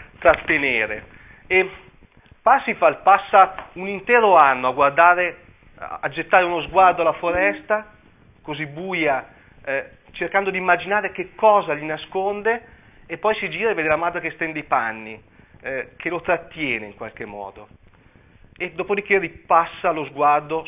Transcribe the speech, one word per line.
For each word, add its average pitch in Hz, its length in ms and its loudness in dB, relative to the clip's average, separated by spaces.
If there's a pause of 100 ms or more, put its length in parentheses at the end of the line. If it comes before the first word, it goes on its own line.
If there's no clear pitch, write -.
(180)
trattenere. 127 880 0 (400)
E 185 240 0 (720)
Parsifal 151 600 2
passa 190 720 4
un 185 140 -10
intero 202 500 4
anno 131 320 4
a - 20 0
guardare, 165 680 2 (400)
a - 320 -10
gettare 165 360 2
uno 170 180 -2
sguardo 175 380 4
alla 160 120 2
foresta, 202 800 -4 (480)
così 151 240 -10
buia, 151 580 -4 (400)
eh, 139 260 -6 (240)
cercando 190 360 -4
di 185 80 -6
immaginare 185 540 -2
che 180 240 -12
cosa 196 400 2
gli 147 80 -10
nasconde, 202 920 -6 (320)
e 165 100 -10
poi 214 180 0
si 196 140 -6
gira 196 220 -4
e - 20 -4
vede 160 140 -4
la 156 80 2
madre 170 240 -4
che 160 120 -8
stende 160 280 -8
i 147 40 -10
panni, 110 560 -4 (420)
eh, 131 340 -10
che - 140 -10
lo 170 120 -6
trattiene 156 640 -4
in 101 100 -18
qualche 113 300 -14
modo. 104 440 -16 (880)
E 180 140 -8
dopodiché 202 440 -2
ripassa 170 760 0
lo 156 160 -6
sguardo 147 600 0